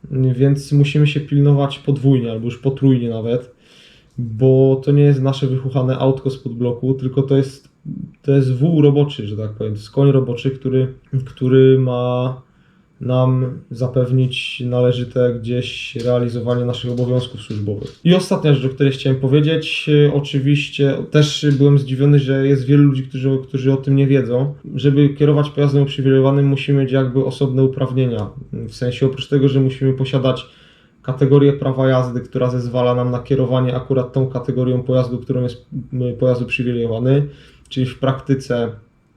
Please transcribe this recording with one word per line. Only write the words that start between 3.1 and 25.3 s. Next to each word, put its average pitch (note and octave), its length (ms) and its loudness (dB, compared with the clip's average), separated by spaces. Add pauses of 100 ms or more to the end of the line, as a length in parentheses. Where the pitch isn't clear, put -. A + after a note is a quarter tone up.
bo C3 680 2
to D3 60 2
nie C#3+ 120 6
jest C#3 180 4
nasze C3+ 260 -2
wychuchane C3 500 -2
autko C3+ 320 0
spod B2 240 -8
bloku, A#2+ 400 -4
tylko C3 280 -4
to C3+ 160 2
jest, - 320 -4 (520)
to C#3 100 -2
jest C3 220 4
wół D3+ 280 2
roboczy, C#3+ 460 2
że G#2 100 -8
tak G#2+ 160 -6
powiem, G#2+ 200 -6
to G#2 60 -8
jest - 120 -18
koń C#3 200 4
roboczy, C3 400 -2
który, C3 420 -2 (320)
który C3 540 4
ma B2 680 -2 (540)
nam B2+ 580 0 (120)
zapewnić B2+ 920 -2
należyte B2 760 0
gdzieś A#2 560 -6
realizowanie A#2+ 720 -2
naszych A#2+ 260 -6
obowiązków B2 500 -2
służbowych. G#2 640 -8
I F3 120 4
ostatnia F3+ 380 0
rzecz, C3 180 0
o - 40 -12
której C#3 180 0
chciałem C3 260 -2
powiedzieć, D3+ 680 0 (180)
e, C#3+ 60 0
oczywiście C#3+ 800 -2 (180)
też D3+ 360 2 (100)
byłem C#3+ 220 6
zdziwiony, C3+ 400 2
że C3+ 280 0
jest C3 180 2
wielu C#3+ 180 6
ludzi, C3 200 2
którzy, C3 400 -2
którzy C3+ 300 -2
o C3+ 40 0
tym C#3 180 0
nie C#3 120 2
wiedzą. C3 460 0 (220)
Żeby C#3 340 4
kierować D3 400 0